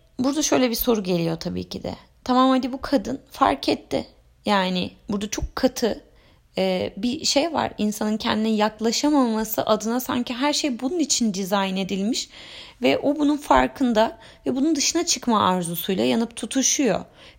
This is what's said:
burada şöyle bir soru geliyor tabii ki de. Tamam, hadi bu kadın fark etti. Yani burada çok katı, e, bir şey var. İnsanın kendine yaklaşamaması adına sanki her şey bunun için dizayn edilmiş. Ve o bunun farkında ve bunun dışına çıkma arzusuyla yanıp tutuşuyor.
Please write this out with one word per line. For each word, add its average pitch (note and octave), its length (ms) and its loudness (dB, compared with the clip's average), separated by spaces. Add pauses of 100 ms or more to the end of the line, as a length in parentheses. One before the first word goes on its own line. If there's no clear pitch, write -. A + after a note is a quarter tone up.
(200)
burada C#4 220 0
şöyle C4+ 280 2
bir A3+ 60 -2
soru A3+ 280 0
geliyor E3+ 360 0
tabii F3+ 300 -6
ki F#3+ 140 -10
de. - 120 -8 (280)
Tamam, B3+ 260 4
hadi C4 240 0
bu C4+ 80 -10
kadın B3 400 -2 (100)
fark - 380 2
etti. - 360 -2 (400)
Yani F#3 460 0 (180)
burada G#3 200 -4
çok - 260 -6
katı, - 480 0 (540)
e, F#3+ 400 0
bir A#3+ 280 -4
şey D#4 280 0
var. - 240 -2
İnsanın G#3+ 400 -2
kendine A3 320 0
yaklaşamaması A3 1160 0
adına G#3+ 340 0
sanki B3 340 -4
her C#4+ 200 0
şey C#4+ 260 -2
bunun C4+ 200 -2
için A#3+ 340 0
dizayn F#3+ 420 -2
edilmiş. G3 540 -2 (520)
Ve C4 160 4
o D4 220 0
bunun D4 180 4
farkında B3+ 800 2 (280)
ve C4 100 0
bunun D4 200 2
dışına E4 300 0
çıkma G#3+ 420 2
arzusuyla F#3 580 0
yanıp A#3 300 0
tutuşuyor. B3 680 0 (340)